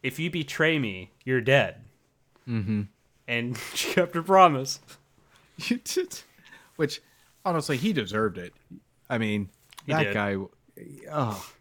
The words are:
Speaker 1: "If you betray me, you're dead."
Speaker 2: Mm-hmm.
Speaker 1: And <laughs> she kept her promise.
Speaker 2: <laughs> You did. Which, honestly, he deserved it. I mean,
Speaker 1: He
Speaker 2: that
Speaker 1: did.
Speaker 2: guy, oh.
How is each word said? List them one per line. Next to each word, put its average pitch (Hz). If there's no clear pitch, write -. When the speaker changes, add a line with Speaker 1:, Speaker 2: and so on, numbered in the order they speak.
Speaker 1:
"If 131
you 165
betray 160
me, 95
you're 127
dead." 117
Speaker 2:
Mm-hmm. 107
Speaker 1:
And 120
<laughs> -
she -
kept 175
her 165
promise. 165
Speaker 2:
<laughs> -
You 247
did. -
Which, 151
honestly, 156
he 180
deserved 104
it. 87
I 120
mean, 107
Speaker 1:
He 143
Speaker 2:
that 156
Speaker 1:
did. 101
Speaker 2:
guy, 101
oh. 117